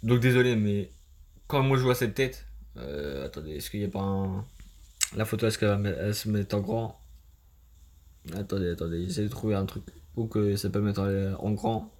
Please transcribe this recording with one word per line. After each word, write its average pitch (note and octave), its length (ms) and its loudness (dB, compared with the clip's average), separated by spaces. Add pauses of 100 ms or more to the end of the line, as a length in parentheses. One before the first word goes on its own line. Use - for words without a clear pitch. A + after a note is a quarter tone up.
Donc A#2 180 4
désolé, B2 340 6
mais G2+ 360 2 (580)
quand C#3 140 2
moi C3+ 140 4
je B2+ 60 4
vois B2+ 120 4
cette A2+ 200 0
tête, B2+ 320 -2 (300)
euh, C#2 500 -6
attendez, D#2 300 -10
est-ce - 140 -8
qu'il G#2 100 -4
y G2+ 40 -2
a F#2+ 40 -2
pas G2 120 -4
un... G2 440 0 (720)
La G#2+ 80 0
photo, A2 220 0
est-ce G#2+ 120 2
qu'elle G#2 120 4
va G2+ 80 2
me-, G2+ 200 0
elle G#2 160 0
se G#2+ 140 -4
met G#2 260 0
en G#2 60 2
grand ? A2 400 -4 (1300)
Attendez, F#2+ 360 -2
attendez, E2+ 340 -2
j'essaie F#2 180 -2
de G#2+ 60 0
trouver G#2+ 260 -2
un G2 100 2
truc - 200 -6 (300)
pour A2+ 140 -2
que G2+ 280 2
ça G2+ 120 -2
peut G#2 120 0
mettre, G2+ 200 2
euh, G2 380 2
en G#2+ 140 0
grand. A2 480 -2